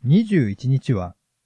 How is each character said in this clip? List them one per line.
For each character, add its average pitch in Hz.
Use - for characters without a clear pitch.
二 175
十 156
一 110
日 135
は、 90